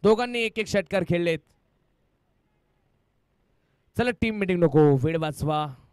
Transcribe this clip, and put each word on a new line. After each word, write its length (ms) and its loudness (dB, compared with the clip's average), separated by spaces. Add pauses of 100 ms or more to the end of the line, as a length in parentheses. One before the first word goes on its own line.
दोघांनी 360 0
एक 200 -4
एक 80 -4
षटकार 420 -2
खेळलेत. 300 -2 (2500)
चला, 140 0 (100)
team 160 -2
meeting 260 0
नको, 220 6 (180)
वेळ 140 0
वाचवा. 480 -4 (280)